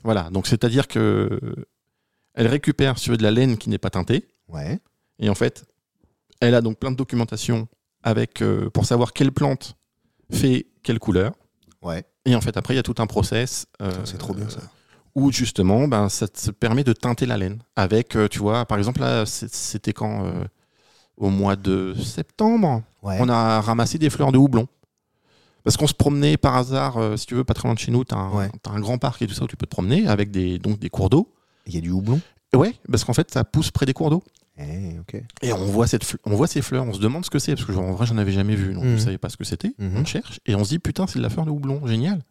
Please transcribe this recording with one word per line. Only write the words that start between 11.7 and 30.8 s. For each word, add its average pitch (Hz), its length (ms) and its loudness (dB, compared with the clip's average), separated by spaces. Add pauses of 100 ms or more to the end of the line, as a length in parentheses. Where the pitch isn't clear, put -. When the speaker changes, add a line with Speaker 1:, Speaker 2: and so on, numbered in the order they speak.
Speaker 2:
Ouais. 85 240 -8 (200)
Speaker 1:
Et 127 100 6
en 113 60 2
fait, 110 140 -4
après, 110 200 -2
il - 20 2
y - 20 2
a 117 40 -2
tout 123 160 -4
un 110 80 0
process, 110 580 -2 (160)
euh, 101 80 -4
Speaker 2:
Putain, 92 160 -6
c'est 95 140 -12
trop 98 160 -8
bien, 104 120 -8
ça. 110 120 -10 (560)
Speaker 1:
où 139 160 4
justement, 113 560 2
ben, 107 200 2
ça 101 200 -2
te - 240 -6
permet 120 320 0
de 127 100 4
teinter 123 320 0
la 120 120 -2
laine. 98 200 -4 (180)
Avec, 107 400 2
euh, 107 140 4
tu - 100 -6
vois, 110 260 0
par 107 120 -2
exemple, 113 240 0
là, 123 240 0
c'est, - 280 -10
c'était - 400 -6
quand, 107 320 -4
euh, 87 180 -6 (760)
au 101 140 0
mois 98 240 2
de 95 400 -2
septembre, 185 880 0 (180)
Speaker 2:
Ouais. 98 180 -4
Speaker 1:
on 123 80 4
a 113 320 2
ramassé 113 380 0
des 156 140 2
fleurs 139 200 2
de 131 60 6
houblon. 131 300 6 (960)
Parce - 100 4
qu'on - 120 2
se - 60 2
promenait 147 440 2
par 131 180 2
hasard, 131 420 0
euh, 107 200 0
si - 80 -8
tu 123 100 -8
veux, 127 80 0
pas 127 100 0
très - 140 -2
loin 120 60 2
de 110 60 -2
chez - 120 -4
nous, 123 140 2
t'as - 100 -6
un, 95 180 -4
Speaker 2:
Ouais. 98 160 0 (140)
Speaker 1:
t'as - 80 -10
un 104 80 -4
grand 107 180 -2
parc 127 240 -4
et 117 60 -2
tout 95 60 -8
ça 85 100 -6
où - 40 -4
tu - 100 -10
peux - 80 -6
te - 60 -16
promener 131 360 0
avec 104 240 0
des, 90 280 -2
donc 107 200 -2
des 92 100 -8